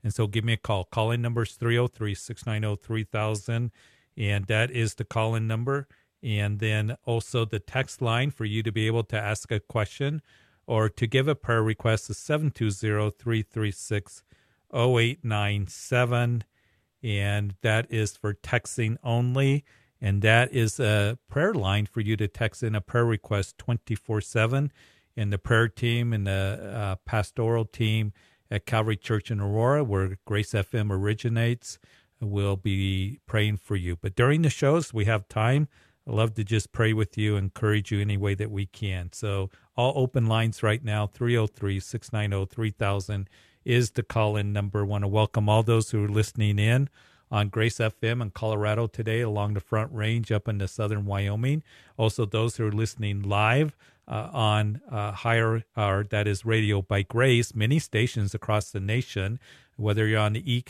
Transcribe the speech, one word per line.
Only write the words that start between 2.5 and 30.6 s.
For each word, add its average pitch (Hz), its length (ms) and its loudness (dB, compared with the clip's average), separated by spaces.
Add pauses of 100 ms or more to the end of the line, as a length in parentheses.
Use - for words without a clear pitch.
oh, 104 100 0
three 110 300 -6
thousand. 110 680 -2 (460)
And 101 300 0
that 110 240 2
is 113 240 -2
the 117 100 -6
call-in 110 420 0
number. 123 420 -2 (340)
And 104 360 -2
then 107 460 0
also 117 400 -2
the 107 140 -4
text - 420 -6
line 123 300 0
for 113 160 -8
you 107 160 -2
to 107 100 -2
be 110 140 0
able 113 180 0
to 110 160 -4
ask 107 320 -4
a 104 80 0
question 139 600 -4 (440)
or 110 220 2
to - 180 -2
give 131 220 2
a 151 60 2
prayer 117 280 0
request 110 460 0
is 107 80 -6
seven 151 340 -2
two 110 200 -2
zero, 107 400 0
three 113 320 -2
three 104 300 -2
six, - 500 -6 (480)
oh 120 280 4
eight 117 240 2
nine 104 440 0
seven. 120 800 0 (580)
And 101 580 -2
that 113 320 2
is 110 240 -2
for 104 160 -4
texting 117 720 -2
only. 127 600 2 (340)
And 98 220 2
that 113 280 6
is 113 300 0
a 107 380 2 (100)
prayer 180 240 0
line 104 320 0
for - 160 -6
you 107 160 0
to 104 100 0
text - 360 -4
in 110 120 -2
a 107 60 -2
prayer 117 240 0
request 107 540 -2
twenty-four 110 640 -4
seven. 131 500 0 (420)
And 104 160 -2
the 101 60 0
prayer 113 320 4
team 120 460 -2
and 101 120 0
the, 98 480 -2
uh, 101 300 -4
pastoral 113 600 0
team 110 480 0 (380)
at 104 140 -4
Calvary 110 300 0
Church 107 340 -2
in 107 80 -2
Aurora, 113 460 2
where 95 400 0
Grace 104 320 -2
F 98 180 -2